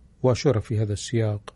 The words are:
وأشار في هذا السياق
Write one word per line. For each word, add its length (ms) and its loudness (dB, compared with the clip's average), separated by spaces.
وأشار 380 2
في 180 -4
هذا 140 0
السياق 640 -4